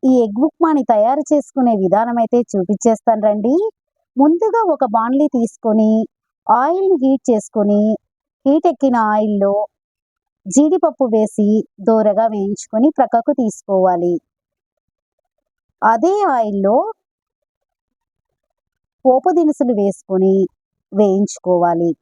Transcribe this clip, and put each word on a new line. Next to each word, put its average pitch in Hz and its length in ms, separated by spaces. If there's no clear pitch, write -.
ఈ 262 160
ఎగ్ 220 220
ఉప్మాని 311 420
తయారు 240 420
చేసుకునే 262 520
విధానం 208 400
అయితే 233 240
చూపించేస్తాను 214 800
రండి. 214 320
ముందుగా 349 500
ఒక 294 180
బాండ్లీ 240 420
తీసుకొని 220 640
ఆయిల్ని 339 520
హీట్ 269 260
చేసుకొని, 208 560
హీట్ 311 220
ఎక్కిన 269 300
ఆయిల్లో 208 460
జీడిపప్పు 294 600
వేసి 214 420
దోరగా 220 460
వేయించుకొని 214 640
ప్రక్కకు 240 440
తీసుకోవాలి. 185 800
అదే 233 340
ఆయిల్లో 214 460
పోపు 262 260
దినుసులు 302 420
వేసుకొని 190 600
వేయించుకోవాలి. 180 1000